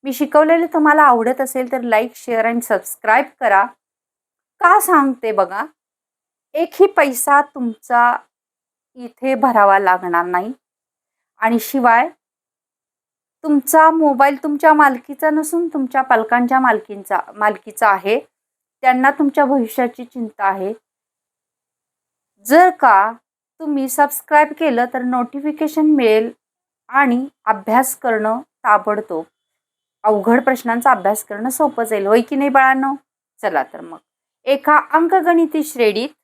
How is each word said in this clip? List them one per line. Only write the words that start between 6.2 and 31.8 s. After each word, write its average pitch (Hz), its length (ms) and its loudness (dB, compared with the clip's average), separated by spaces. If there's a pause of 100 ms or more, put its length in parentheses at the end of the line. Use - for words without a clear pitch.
एकही 339 340 0
पैसा 285 540 0
तुमचा 240 760 -2 (760)
इथे 254 400 -6
भरावा 214 440 2
लागणार 180 460 -2
नाही 180 280 -6 (840)
आणि 226 220 0
शिवाय 247 480 0 (1300)
तुमचा 311 480 4
मोबाईल 285 520 0
तुमच्या 311 300 2
मालकीचा 285 580 0
नसून 311 380 -2
तुमच्या 269 340 -4
पालकांच्या 247 580 0
मालकींचा, 208 600 -2 (160)
मालकीचा 214 520 -2
आहे. 196 320 0 (600)
त्यांना 254 300 2
तुमच्या 285 340 0
भविष्याची 247 600 -2
चिंता 226 400 -12
आहे. 196 280 -4 (1700)
जर 339 240 6
का 226 420 2 (460)
तुम्ही 285 300 -4
सबस्क्राईब 302 680 0
केलं 247 260 0 (100)
तर 233 80 -4
नोटिफिकेशन 302 840 -4
मिळेल 233 460 2 (560)
आणि 262 400 0 (160)
अभ्यास 220 520 -2
करणं 220 440 -4
ताबडतोब. 208 840 -4 (800)
अवघड 220 400 2
प्रश्नांचा 240 460 -2
अभ्यास 208 340 0
करणं 214 260 -8
सोपं 269 340 -2